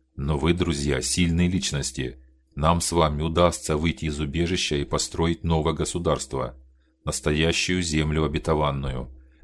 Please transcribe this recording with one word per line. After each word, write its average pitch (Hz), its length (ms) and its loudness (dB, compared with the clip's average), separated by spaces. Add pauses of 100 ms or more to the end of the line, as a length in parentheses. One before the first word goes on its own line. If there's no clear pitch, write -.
(160)
Но 71 200 -2
вы, 78 160 2
друзья, 73 480 0
сильные 87 480 2
личности. 69 720 -4 (360)
Нам 82 260 2
с - 120 -2
вами 78 300 2
удастся 82 540 2
выйти 80 300 -2
из 73 140 -4
убежища 80 560 -2
и 71 80 -2
построить 82 580 -2
новое 80 300 2
государство. 73 840 -2 (480)
Настоящую 82 800 0
землю 76 420 0
обетованную. 71 840 -2 (360)